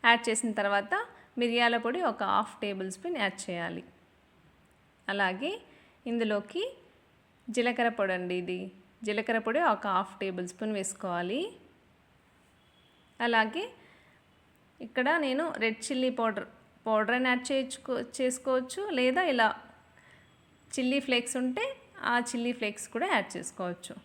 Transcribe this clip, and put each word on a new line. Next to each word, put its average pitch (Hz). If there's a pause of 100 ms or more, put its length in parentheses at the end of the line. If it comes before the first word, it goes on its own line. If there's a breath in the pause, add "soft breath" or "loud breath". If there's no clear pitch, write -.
యాడ్ 233
చేసిన 220
తర్వాత 202 (460 loud breath)
మిరియాల 233
పొడి 277 (100)
ఒక 220
హాఫ్ 196
టేబుల్ 190
స్పూన్ 349
యాడ్ 190
చేయాలి. 170 (1300)
అలాగే 202 (500 loud breath)
ఇందులోకి 226 (920)
జీలకర్ర 240
పొడి 190
అండి, 180
ఇది 185 (360)
జీలకర్ర 220
పొడి 240 (140)
ఒక 208 (100)
హాఫ్ 190
టేబుల్ 180
స్పూన్ 214
వేసుకోవాలి. 190 (1900)
అలాగే 226 (1200 loud breath)
ఇక్కడ 254 (160)
నేను 269 (100)
రెడ్ 220
చిల్లీ 254 (120)
పౌడర్, 214 (400)
పౌడర్ 220
అని 254
యాడ్ 247
చేయించుకో-, 262 (160)
చేసుకోవచ్చు, 254 (160)
లేదా 262 (100)
ఇలా 226 (1300 loud breath)
చిల్లీ 262
ఫ్లేక్స్ 240
ఉంటే 427 (360)
ఆ 240 (100)
చిల్లీ 240
ఫ్లేక్స్ 208
కూడా 285
యాడ్ 202
చేసుకోవచ్చు. - (120)